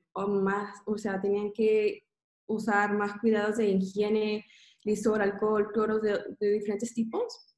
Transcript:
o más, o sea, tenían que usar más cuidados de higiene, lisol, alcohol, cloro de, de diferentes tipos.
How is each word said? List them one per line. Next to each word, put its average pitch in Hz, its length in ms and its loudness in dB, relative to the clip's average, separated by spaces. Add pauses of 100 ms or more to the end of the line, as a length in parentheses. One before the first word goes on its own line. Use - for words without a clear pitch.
(120)
o 196 140 -4
más, 202 600 -2
o 214 120 -2
sea, 190 220 -4
tenían 202 320 -2
que 214 520 2 (420)
usar 208 480 0
más 202 260 -2
cuidados 214 380 2
de 214 100 2
higiene, 208 760 0 (380)
lisol, 214 380 0
alcohol, 208 520 0
cloro 220 280 0
de, 208 180 0 (220)
de 208 120 2
diferentes 208 420 -2
tipos. 233 640 -4